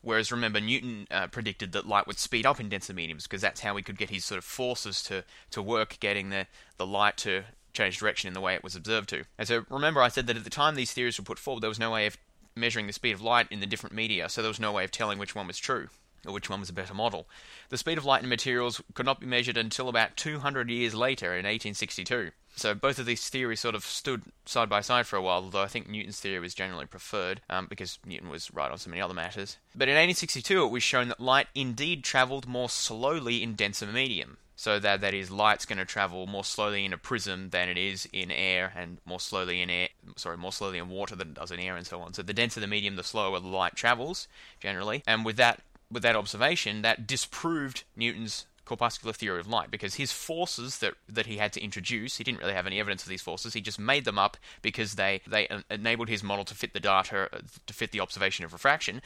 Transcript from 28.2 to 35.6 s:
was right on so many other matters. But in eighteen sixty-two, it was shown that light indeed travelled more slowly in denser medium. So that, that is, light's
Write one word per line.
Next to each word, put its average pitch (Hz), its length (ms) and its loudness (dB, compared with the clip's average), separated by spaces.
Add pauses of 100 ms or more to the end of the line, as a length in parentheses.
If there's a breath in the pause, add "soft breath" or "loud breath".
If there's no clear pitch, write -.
was 78 260 -10
right 71 160 -2
on 69 100 -6
so - 100 -12
many 85 120 -6
other 92 120 -2
matters. 92 420 -6 (180)
But 135 140 2
in 139 80 6
eighteen 170 200 8
sixty-two, 170 500 2
it 110 60 2
was 120 120 0
shown 123 240 4
that 117 140 -6
light 131 340 6
indeed 139 480 -2
travelled 127 440 4
more 123 220 0
slowly 120 720 0
in 113 120 -2
denser 101 340 0
medium. 107 520 -2 (180)
So 104 200 2
that, 101 240 4
that 98 140 2
is, 95 160 -4
light's 104 340 4